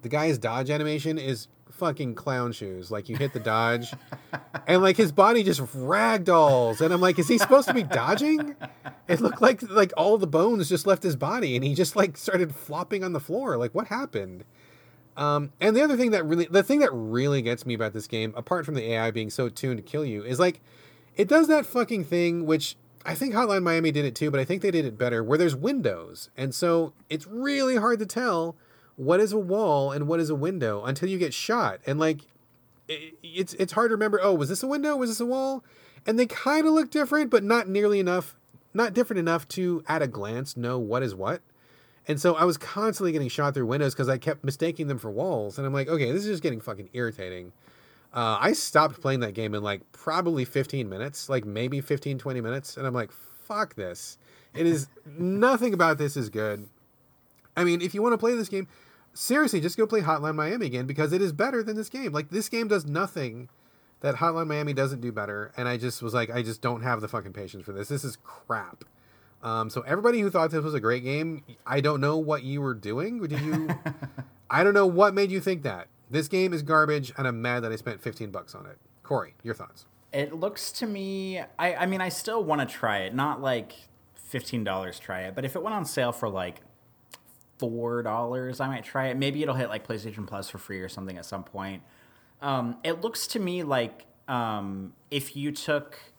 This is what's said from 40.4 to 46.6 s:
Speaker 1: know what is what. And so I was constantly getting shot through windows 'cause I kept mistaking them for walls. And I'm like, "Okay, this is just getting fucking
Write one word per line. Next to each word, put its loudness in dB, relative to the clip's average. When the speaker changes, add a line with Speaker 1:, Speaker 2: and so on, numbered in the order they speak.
Speaker 1:
know -2
what 0
is -4
what. -4
And 0
so 4
I 4
was 4
constantly -2
getting 0
shot 0
through 0
windows 0
'cause 0
I 2
kept -4
mistaking -2
them -4
for -8
walls. -2
And -4
I'm -2
like, 0
"Okay, 2
this 0
is -4
just -2
getting 0
fucking -10